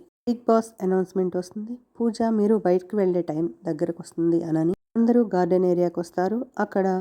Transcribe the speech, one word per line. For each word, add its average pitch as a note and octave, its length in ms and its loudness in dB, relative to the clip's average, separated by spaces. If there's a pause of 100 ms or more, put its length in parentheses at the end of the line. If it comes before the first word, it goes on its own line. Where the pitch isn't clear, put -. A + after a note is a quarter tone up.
(240)
బిగ్ A#3+ 220 -4
బాస్ A3+ 260 2 (100)
అనౌన్స్‌మెంట్ F#3 540 -2
వస్తుంది. G#3+ 380 -8 (180)
"పూజ, A#3 260 -2 (120)
మీరు G#3+ 280 2
బయటకు F3+ 400 0
వెళ్ళే F3+ 240 2
టైం D#3+ 240 -4 (200)
దగ్గరకు E3 360 -4
వస్తుంది" E3+ 420 0
అనని D#3+ 320 0 (200)
అందరూ A#3 300 4
గార్డెన్ F3+ 400 2
ఏరియాకి F3 340 0
వస్తారు. F#3 400 -4 (180)
అక్కడ G3+ 300 -2 (140)